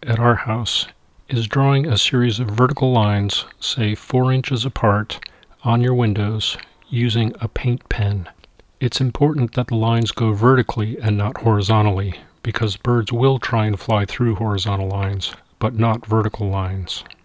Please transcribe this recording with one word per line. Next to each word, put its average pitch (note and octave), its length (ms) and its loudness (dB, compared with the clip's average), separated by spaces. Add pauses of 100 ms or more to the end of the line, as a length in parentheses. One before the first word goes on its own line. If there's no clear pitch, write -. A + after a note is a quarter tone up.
at A2+ 160 -2
our A#2+ 160 4
house A2+ 520 -4 (440)
is A#2 180 -2
drawing C#3 380 2
a A#2+ 100 2
series A#2+ 420 2
of A#2+ 100 -2
vertical B2+ 440 2
lines, G2+ 540 2 (140)
say G#2+ 340 -2
four B2+ 360 0
inches C3 360 0
apart, G#2+ 540 0 (440)
on A#2+ 160 2
your B2+ 140 2
windows G#2+ 640 0 (320)
using A#2 500 0
a A2+ 80 -6
paint - 400 -2
pen. G2+ 400 -2 (500)
It's - 220 -2
important C3 540 0
that B2 140 -2
the A#2 80 -2
lines A#2 360 2
go A2 220 0
vertically A2+ 640 2
and G#2 180 0
not G#2 220 -2
horizontally, G2+ 760 2 (260)
because A2 360 -2
birds A#2+ 340 0
will C3 260 2
try A2 280 0
and G#2 120 0
fly G#2 280 0
through A#2 300 0
horizontal G2+ 520 -2
lines, G2 460 -4 (240)
but A2 160 -2
not A2+ 320 0
vertical G#2+ 420 0
lines. F#2+ 560 -4 (200)